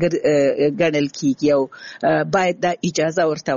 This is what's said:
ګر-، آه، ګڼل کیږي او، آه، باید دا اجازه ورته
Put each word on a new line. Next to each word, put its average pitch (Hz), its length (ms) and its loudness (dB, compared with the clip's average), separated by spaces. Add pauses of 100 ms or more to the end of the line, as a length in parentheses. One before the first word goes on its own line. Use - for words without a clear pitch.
ګر-، 170 200 -2 (100)
آه، 143 380 2 (100)
ګڼل 151 280 0 (100)
کیږي 147 360 0
او، 139 80 2 (420)
آه، 151 200 0
باید 180 360 0
دا 175 120 0 (120)
اجازه 165 420 0
ورته 151 300 -2